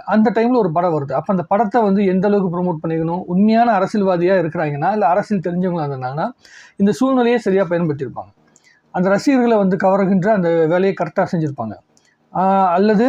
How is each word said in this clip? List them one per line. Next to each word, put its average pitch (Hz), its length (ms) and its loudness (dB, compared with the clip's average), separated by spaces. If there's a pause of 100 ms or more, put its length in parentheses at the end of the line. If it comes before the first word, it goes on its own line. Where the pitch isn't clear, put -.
அந்த 220 240 2
டைம்ல 233 280 0
ஒரு 190 140 0
படம் 175 220 0
வருது. 139 200 -4
அப்ப 147 180 -4
அந்த 180 120 -2
படத்தை 208 380 0
வந்து 202 240 2
எந்த 185 220 2
அளவுக்கு 202 220 0
ப்ரமோட் 175 320 -4
பண்ணிக்கணும்? 165 440 -4
உண்மையான 214 460 2
அரசியல்வாதியா 190 640 0
இருக்கிறாங்கன்னா, 160 540 -2
இல்ல 208 160 0
அரசியல் 190 380 -2
தெரிஞ்சவங்களா 175 400 -4
இருந்தாங்கன்னா 139 400 -6 (520)
இந்த 202 140 2
சூழ்நிலையை 247 480 2
சரியா 196 300 0
பயன்படுத்தியிருப்பாங்க. 139 600 -4 (640)
அந்த 180 160 0
ரசிகர்களை 233 480 2
வந்து 196 200 2
கவருகின்ற 190 560 2
அந்த 180 160 0 (180)
வேலையை 180 280 0
கரெக்டா 175 340 -2
செஞ்சிருப்பாங்க. 131 460 -4 (580)
ஆஹ், 190 380 2
அல்லது 208 380 2